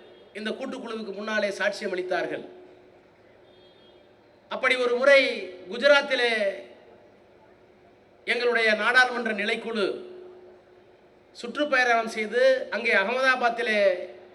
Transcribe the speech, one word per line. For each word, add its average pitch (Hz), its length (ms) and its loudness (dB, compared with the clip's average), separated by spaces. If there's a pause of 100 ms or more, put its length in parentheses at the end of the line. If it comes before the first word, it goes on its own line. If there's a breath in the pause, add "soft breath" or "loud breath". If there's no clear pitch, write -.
(340)
இந்த 214 160 -8
கூட்டுக்குழுவுக்கு 220 640 -10
முன்னாலே 208 360 -4
சாட்சியம் 196 440 -4
அளித்தார்கள். 175 540 -6 (2000)
அப்படி 247 260 0
ஒரு 240 200 0
முறை 247 540 4 (220)
குஜராத்திலே 240 920 2 (1600)
எங்களுடைய 226 480 2
நாடாளுமன்ற 240 580 2
நிலைக்குழு 214 760 -4 (1300)
சுற்றுப்பயணம் 247 760 0
செய்து 226 600 2
அங்கே 220 240 -2
அகமதாபாத்திலே 226 1160 2 (260)